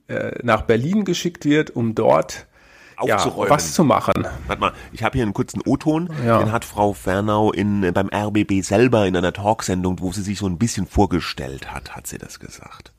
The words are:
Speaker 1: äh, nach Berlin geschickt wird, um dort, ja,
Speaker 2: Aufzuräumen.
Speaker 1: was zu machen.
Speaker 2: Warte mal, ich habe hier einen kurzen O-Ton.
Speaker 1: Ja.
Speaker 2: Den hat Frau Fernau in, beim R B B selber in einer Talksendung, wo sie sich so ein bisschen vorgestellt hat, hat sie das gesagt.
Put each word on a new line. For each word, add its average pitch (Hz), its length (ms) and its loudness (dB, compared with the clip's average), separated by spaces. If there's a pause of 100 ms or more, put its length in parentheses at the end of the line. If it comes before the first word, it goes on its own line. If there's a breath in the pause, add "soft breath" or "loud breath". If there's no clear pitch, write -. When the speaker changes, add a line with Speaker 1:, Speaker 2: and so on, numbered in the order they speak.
Speaker 1:
äh, 107 240 -6 (120)
nach 120 200 2
Berlin 160 420 2
geschickt 175 400 -4
wird, 147 300 2
um 113 200 0
dort, 131 520 2 (560 loud breath)
ja, 120 140 2
Speaker 2:
Aufzuräumen. 98 320 0
Speaker 1:
was 147 240 2
zu 180 100 4
machen. 104 300 4 (340)
Speaker 2:
Warte 101 140 -4
mal, 98 120 2 (200 loud breath)
ich - 100 -6
habe 113 140 -2
hier 123 60 2
einen 101 100 0
kurzen - 320 -4
O-Ton. 156 440 0 (160)
Speaker 1:
Ja. 113 140 4
Speaker 2:
Den 104 120 0
hat 117 120 -2
Frau 104 300 0
Fernau 104 580 0
in, 101 420 0
beim 98 160 0
R 104 220 -2
B 104 140 2
B 98 160 0
selber 110 440 4
in 90 120 0
einer 87 160 0
Talksendung, 92 640 -2
wo 90 140 -4
sie 104 80 -6
sich 95 180 -4
so 101 80 -2
ein 87 100 -2
bisschen 104 300 -2
vorgestellt 71 840 0
hat, - 220 -14
hat - 120 -16
sie - 100 -12
das - 220 -18
gesagt. - 600 -20